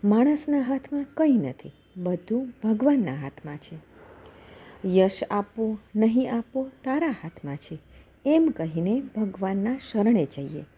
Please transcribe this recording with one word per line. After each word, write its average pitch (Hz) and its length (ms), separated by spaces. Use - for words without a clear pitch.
માણસના 285 560
હાથમાં 269 540
કંઈ 311 180
નથી, 143 400
બધું 185 560
ભગવાનના 220 500
હાથમાં 147 420
છે. 160 220
યશ 185 320
આપવો, 214 480
નહીં 226 420
આપવો, 262 320
તારા 294 260
હાથમાં 156 460
છે, 156 220
એમ 320 300
કહીને 165 460
ભગવાનના 196 640
શરણે 214 340
જઈએ. 143 400